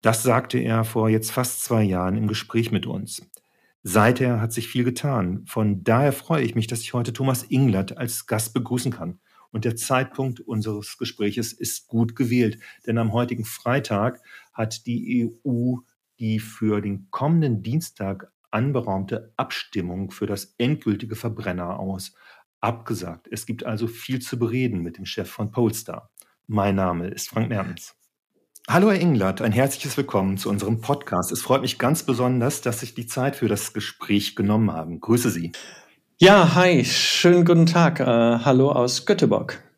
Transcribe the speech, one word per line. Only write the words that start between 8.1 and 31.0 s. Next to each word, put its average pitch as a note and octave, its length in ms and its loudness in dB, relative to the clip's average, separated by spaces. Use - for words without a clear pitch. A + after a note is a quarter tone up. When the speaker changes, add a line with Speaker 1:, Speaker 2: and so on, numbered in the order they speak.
Speaker 1:
Gast A2+ 260 -4
begrüßen B2 380 -2
kann. F2 300 -10
Und A2 120 -6
der A#2 120 -2
Zeitpunkt C3 640 -2
unseres G#2+ 580 -6
Gespräches G#2+ 540 -4
ist - 340 -10
gut A2+ 300 -2
gewählt, A#2 420 2
denn A#2 140 -2
am A2+ 140 0
heutigen A#2+ 320 -2
Freitag A#2+ 760 -2
hat - 340 -8
die A#2+ 340 -2
E A2+ 100 -2
U B2 380 -2
die A2 220 -2
für G#2+ 400 -2
den G2+ 320 -6
kommenden C#3+ 500 0
Dienstag G2+ 680 -6
anberaumte A2+ 840 -4
Abstimmung F#2+ 760 -6
für - 140 -6
das G2 320 -8
endgültige A2+ 580 -2
Verbrenneraus F#2+ 960 -8
abgesagt. G#2+ 680 -6
Es - 160 -10
gibt - 200 -8
also A2+ 220 -4
viel B2 320 -8
zu B2 180 -8
bereden A#2 420 -2
mit E2+ 160 -8
dem F#2+ 100 -14
Chef - 220 -8
von G#2+ 220 -8
Polestar. - 600 -2
Mein G2+ 300 2
Name F2+ 320 0
ist - 200 -10
Frank A2 200 -2
Mertens. F#2+ 480 -8
Hallo F#3+ 220 4
Herr F#3+ 100 2
Inglert, G#2+ 420 2
ein A2+ 80 4
herzliches C3 460 0
Willkommen F#2+ 420 0
zu G2+ 120 -4
unserem G#2 300 0
Podcast. - 520 -2